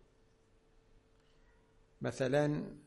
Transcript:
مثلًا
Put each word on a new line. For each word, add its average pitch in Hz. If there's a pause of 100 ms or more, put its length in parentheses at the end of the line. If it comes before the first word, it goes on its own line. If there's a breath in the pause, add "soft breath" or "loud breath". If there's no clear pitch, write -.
(2000 soft breath)
مثلًا 143 (140)